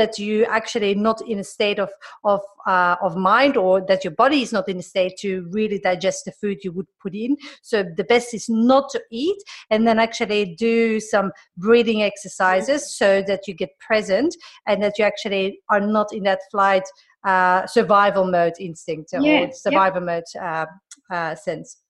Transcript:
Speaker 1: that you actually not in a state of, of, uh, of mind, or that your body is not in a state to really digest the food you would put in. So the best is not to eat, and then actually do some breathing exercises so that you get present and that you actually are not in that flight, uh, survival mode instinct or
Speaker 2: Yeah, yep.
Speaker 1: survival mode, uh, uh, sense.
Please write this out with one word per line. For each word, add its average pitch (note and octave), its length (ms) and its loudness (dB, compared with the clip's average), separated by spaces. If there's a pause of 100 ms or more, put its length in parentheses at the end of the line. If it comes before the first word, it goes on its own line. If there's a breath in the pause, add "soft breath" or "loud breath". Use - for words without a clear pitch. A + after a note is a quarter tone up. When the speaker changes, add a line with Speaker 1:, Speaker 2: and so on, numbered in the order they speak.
Speaker 1:
that A3 180 0
you G#3+ 260 0 (140)
actually G#3+ 360 -2
not A3 240 0 (140)
in G3+ 60 -4
a F#3+ 60 -8
state G#3 340 -2
of, G3 120 -4 (340 loud breath)
of, G3+ 160 2 (260)
uh, F3+ 300 2 (100)
of E3+ 100 -2
mind, A3+ 400 4
or F#3 180 4 (140)
that F#3+ 160 2
your E3 100 -6 (100)
body C#4 180 2
is A3+ 100 -6
not G3+ 160 -2
in F#3 100 -6
a E3+ 40 -10
state F#3 360 -2
to F#3+ 320 -6
really G#3 280 -2
digest F#3 460 -2
the - 80 -12
food G3+ 320 -6
you F3+ 80 -6
would F#3 140 -8 (160)
put F3+ 120 -10
in. B3 220 -4 (260 loud breath)
So - 140 -4 (240)
the F#3 40 -4
best A#3+ 300 2
is G3 140 -8
not A#3+ 420 4
to A#3 100 -8 (100)
eat, D4 300 -4 (300 loud breath)
and A3 160 2
then A3+ 120 4
actually A3 440 0 (140)
do A3+ 440 0
some G3+ 320 0 (240 soft breath)
breathing G#3+ 460 4
exercises G3+ 920 -2
so G3 320 4
that G3 180 -4
you F#3+ 80 -10
get F3+ 240 -6
present G#3+ 560 0 (320 loud breath)
and G3+ 160 0
that G3+ 160 0
you G#3+ 60 2
actually G3 560 -2 (100)
are G#3 100 4
not G#3+ 320 0
in G#3+ 120 -8
that F#3+ 160 0 (100)
flight, G3 360 2 (380 soft breath)
uh, F#3 420 2
survival G3+ 580 2
mode E3+ 340 0
instinct D#3+ 540 -10
or F#3 80 -4
Speaker 2:
Yeah, D4 200 4
yep. C4 140 -6
Speaker 1:
survival F#3+ 460 2
mode, E3+ 240 -6 (160)
uh, D#3+ 260 -6 (460)
uh, E3 220 -6
sense. D#3+ 340 -10 (220)